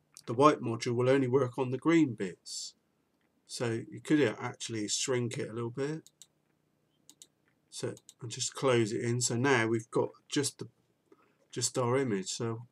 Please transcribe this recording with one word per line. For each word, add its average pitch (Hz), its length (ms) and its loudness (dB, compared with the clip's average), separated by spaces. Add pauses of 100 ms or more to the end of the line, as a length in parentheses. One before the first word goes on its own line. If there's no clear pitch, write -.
(260)
the 127 80 -6
white 147 260 6
module 117 360 -2
will 123 140 2
only 135 180 4
work 123 300 2
on 127 140 -2
the 131 60 -4
green 156 380 2
bits. - 580 -10 (720)
So 117 420 -4
you 117 120 -16
could 151 180 2 (220)
actually 113 480 -6
shrink 123 480 -2
it 107 120 -6
a 104 40 -12
little 117 160 -6
bit. 139 320 -6 (1700)
So, 110 240 -8 (280)
and 120 100 -10
just - 220 -6
close 120 380 2
it 123 100 -4
in. 120 200 -2
So 123 140 0
now 120 320 4
we've 113 220 -2
got 127 200 0 (180)
just - 320 -2
the, 120 80 -10 (840)
just - 260 -4
our 123 200 2
image. 104 320 0
So 117 420 -6